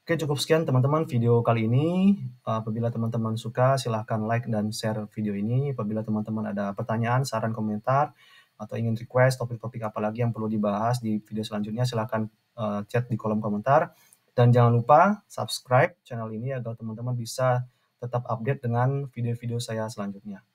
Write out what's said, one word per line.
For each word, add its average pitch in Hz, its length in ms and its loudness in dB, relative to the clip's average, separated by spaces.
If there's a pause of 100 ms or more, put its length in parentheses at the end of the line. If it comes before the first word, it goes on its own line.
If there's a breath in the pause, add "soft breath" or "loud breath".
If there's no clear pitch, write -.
Oke, 165 160 0
cukup 143 240 -2
sekian 160 240 2
teman-teman 139 400 2
video 117 400 2
kali 113 240 2
ini. 180 480 4 (240)
Apabila 110 480 -2
teman-teman 113 480 -2
suka, 127 400 2
silahkan 113 480 -4
like 117 240 -2
dan 107 240 -2
share 107 400 -4
video 104 240 -4
ini. 127 400 -2
Apabila 107 240 -4
teman-teman 107 480 -4
ada 101 240 -4
pertanyaan, 117 480 -2
saran, 113 320 -4
komentar, 113 600 -2 (440 soft breath)
atau 107 200 -10
ingin 113 200 -2
request 127 440 2
topik-topik 120 440 -8
apa 107 160 -6
lagi 110 240 -2
yang 113 80 0
perlu 110 160 -4
dibahas 110 560 0
di 107 160 0
video 107 240 -6
selanjutnya, 107 400 -4
silahkan, 110 400 -2 (320)
eh, 104 320 -4
chat 123 200 0
di 107 80 -2
kolom 107 200 0
komentar. 110 560 2 (380 soft breath)
Dan 120 240 6
jangan 120 160 8
lupa 151 560 6
subscribe 127 800 0
channel 113 240 -8
ini 123 240 -6
agar 120 240 -8
teman-teman 113 320 -6
bisa 123 560 0 (320 soft breath)
tetap 123 320 -4
update 113 320 -4
dengan 127 480 0
video-video 117 480 -4
saya 110 320 -4
selanjutnya. 101 500 -10 (140)